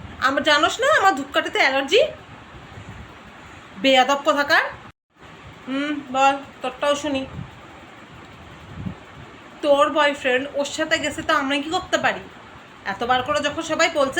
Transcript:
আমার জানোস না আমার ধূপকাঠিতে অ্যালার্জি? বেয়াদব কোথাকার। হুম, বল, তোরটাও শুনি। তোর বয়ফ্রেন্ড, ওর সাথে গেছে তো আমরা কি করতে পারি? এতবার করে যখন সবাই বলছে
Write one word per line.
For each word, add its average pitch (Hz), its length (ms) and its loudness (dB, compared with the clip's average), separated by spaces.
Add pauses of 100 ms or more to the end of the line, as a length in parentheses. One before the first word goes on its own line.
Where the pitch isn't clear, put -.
(280)
আমার 269 160 0
জানোস 311 380 2
না 523 60 2 (120)
আমার 392 200 4
ধূপকাঠিতে 320 440 -2
অ্যালার্জি? 277 380 2 (1800)
বেয়াদব 269 460 4
কোথাকার। 320 380 2 (1000)
হুম, 285 260 -4 (200)
বল, 269 220 4 (260)
তোরটাও 285 400 -2
শুনি। 277 200 -4 (2500)
তোর 285 240 4 (120)
বয়ফ্রেন্ড, 277 460 2 (160)
ওর 285 180 -2
সাথে 320 260 0
গেছে 302 240 -6
তো 320 140 2
আমরা 269 220 -2
কি 311 140 -8
করতে 370 280 -2
পারি? 190 180 -2 (640)
এতবার 240 420 -2
করে 294 200 0
যখন 285 240 -6
সবাই 320 180 2 (100)
বলছে 269 200 0